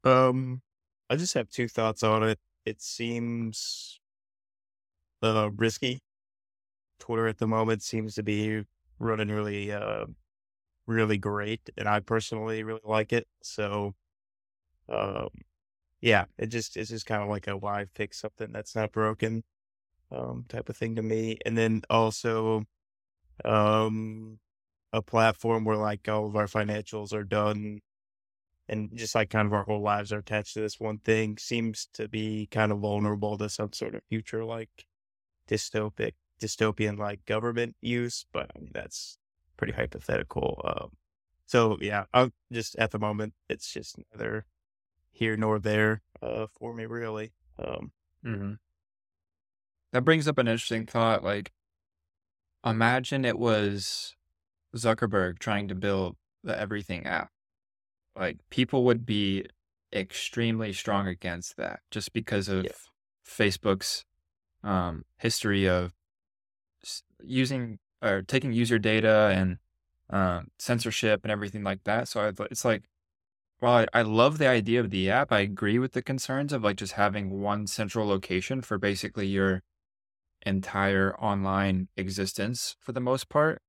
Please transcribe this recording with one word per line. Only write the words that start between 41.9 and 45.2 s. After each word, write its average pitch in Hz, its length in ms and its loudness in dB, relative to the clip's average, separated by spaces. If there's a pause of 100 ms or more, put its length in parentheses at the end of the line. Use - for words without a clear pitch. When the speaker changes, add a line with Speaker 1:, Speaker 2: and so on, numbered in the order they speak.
Speaker 1:
I'm 123 200 6 (180)
just, 117 260 -6
at 113 140 2
the 110 80 -6
moment, 107 360 -2 (140)
it's - 240 -8
just - 260 -12 (140)
another 110 340 -6 (680)
here 110 200 0